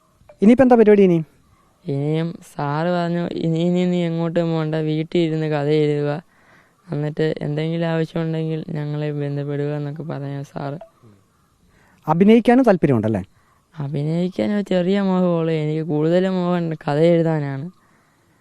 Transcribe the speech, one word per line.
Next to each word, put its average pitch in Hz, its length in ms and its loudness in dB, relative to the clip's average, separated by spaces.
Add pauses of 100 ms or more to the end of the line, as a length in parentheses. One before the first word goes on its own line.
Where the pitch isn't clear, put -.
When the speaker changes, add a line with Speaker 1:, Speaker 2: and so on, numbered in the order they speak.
(420)
Speaker 1:
ഇനിയിപ്പോ 240 220 6
എന്താ 254 120 6
പരിപാടി 208 260 8
ഇനി? 175 220 4 (640)
Speaker 2:
ഇനിയും 156 500 -4 (180)
സാറ് 147 320 -4
പറഞ്ഞു, 170 460 -2
"ഇനി, 165 240 -2
ഇനി 175 280 0
നീ 180 180 0
എങ്ങോട്ടും 165 460 -2
പോകണ്ട, 160 260 -2
വീട്ടിൽ 156 440 -2
ഇരുന്ന് 160 260 0
കഥ 151 200 -2
എഴുതുക, 147 580 0 (680)
എന്നിട്ട് 151 500 -2
എന്തെങ്കിലും 160 460 -4
ആവശ്യമുണ്ടെങ്കിൽ 160 840 -4
ഞങ്ങളെ 147 420 -6
ബന്ധപ്പെടുക" 143 640 -6
എന്നൊക്കെ 147 280 -8
പറഞ്ഞു 139 400 -10
സാറ്. 143 360 -10 (1300)
Speaker 1:
അഭിനയിക്കാനും 220 560 4
താല്പര്യമുണ്ടല്ലേ? 117 600 2 (560)
Speaker 2:
അഭിനയിക്കാൻ 165 760 -4
ഒരു 208 60 -2
ചെറിയ 190 400 0
മോഹമുള്ളൂ, 180 520 0
എനിക്ക് 156 300 -2
കൂടുതൽ 165 460 0
മോഹം 175 440 -2
കഥ 147 240 -4
എഴുതാനാണ്. 160 720 2 (720)